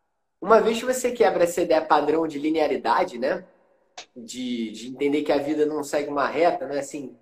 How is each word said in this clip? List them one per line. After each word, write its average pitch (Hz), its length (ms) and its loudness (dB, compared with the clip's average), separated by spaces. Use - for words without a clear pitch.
uma 214 200 6
vez 226 180 2
que - 60 -6
você 247 280 -2
quebra 180 320 4
essa 175 180 0
ideia 156 220 2
padrão 151 420 2
de 143 120 -6
linearidade, 147 800 0
né? 165 280 -4
De, 120 560 -6
de 117 160 -14
entender 143 340 -2
que 151 100 0
a 143 60 2
vida 151 280 0
não 151 180 -4
segue 147 260 -4
uma 139 180 0
reta, 143 380 0
não 143 100 -6
é 135 40 -2
assim, 135 420 -10